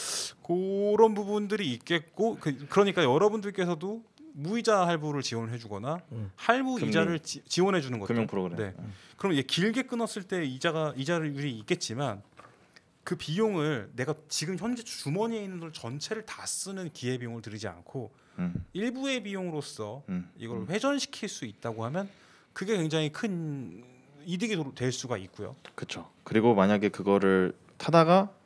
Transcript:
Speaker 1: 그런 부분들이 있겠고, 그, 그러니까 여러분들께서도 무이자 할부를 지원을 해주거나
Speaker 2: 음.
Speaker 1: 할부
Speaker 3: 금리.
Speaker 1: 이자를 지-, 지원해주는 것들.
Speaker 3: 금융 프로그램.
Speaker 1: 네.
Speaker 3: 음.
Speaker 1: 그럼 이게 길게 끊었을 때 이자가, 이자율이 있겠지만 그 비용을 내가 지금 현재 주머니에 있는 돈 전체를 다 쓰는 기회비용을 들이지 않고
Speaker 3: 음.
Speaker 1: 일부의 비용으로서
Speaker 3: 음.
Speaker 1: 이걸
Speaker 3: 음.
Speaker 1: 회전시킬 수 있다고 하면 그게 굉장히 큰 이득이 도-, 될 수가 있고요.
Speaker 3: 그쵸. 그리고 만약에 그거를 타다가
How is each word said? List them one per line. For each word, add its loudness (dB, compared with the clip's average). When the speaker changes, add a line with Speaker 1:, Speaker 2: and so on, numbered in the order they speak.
Speaker 1:
그런 4
부분들이 0
있겠고, 0
그, -2
그러니까 6
여러분들께서도 2
무이자 2
할부를 0
지원을 -4
해주거나 -6
Speaker 2:
음. -8
Speaker 1:
할부 0
Speaker 3:
금리. -2
Speaker 1:
이자를 2
지-, -10
지원해주는 0
것들. -2
Speaker 3:
금융 0
프로그램. -4
Speaker 1:
네. -4
Speaker 3:
음. -12
Speaker 1:
그럼 0
이게 2
길게 0
끊었을 -4
때 -4
이자가, -2
이자율이 -2
있겠지만 -4
그 -6
비용을 -2
내가 -2
지금 -4
현재 -4
주머니에 -4
있는 -10
돈 -12
전체를 -8
다 -14
쓰는 -6
기회비용을 -6
들이지 -8
않고 -10
Speaker 3:
음. -4
Speaker 1:
일부의 -2
비용으로서 -8
Speaker 3:
음. -6
Speaker 1:
이걸 -8
Speaker 3:
음. -8
Speaker 1:
회전시킬 -2
수 -12
있다고 -8
하면 -4
그게 -2
굉장히 2
큰 -6
이득이 -2
도-, -2
될 0
수가 -4
있고요. -12
Speaker 3:
그쵸. -10
그리고 6
만약에 6
그거를 4
타다가 6